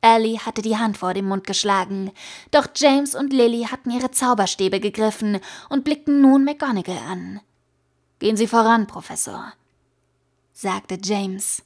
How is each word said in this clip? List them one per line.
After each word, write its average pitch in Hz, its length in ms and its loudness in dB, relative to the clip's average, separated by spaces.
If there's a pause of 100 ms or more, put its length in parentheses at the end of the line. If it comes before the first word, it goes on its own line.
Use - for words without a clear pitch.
Ellie 226 360 4
hatte 220 240 -8
die 220 160 0
Hand 220 180 -2
vor 185 160 -4
dem 196 160 -4
Mund 190 180 -4
geschlagen, 196 640 -2 (420)
doch 285 220 4
James 285 400 2
und 277 180 -4
Lily 233 380 2
hatten 247 200 -8
ihre 247 200 -2
Zauberstäbe 196 720 0
gegriffen 208 600 -2 (280)
und 269 160 -2
blickten 294 380 2
nun 269 220 8
McGonagall 262 640 -4
an. 185 340 -10 (800)
„Gehen 220 180 0
Sie 220 100 2
voran, 226 400 4
Professor“, - 680 -10 (1000)
sagte 190 480 -6
James 196 640 -4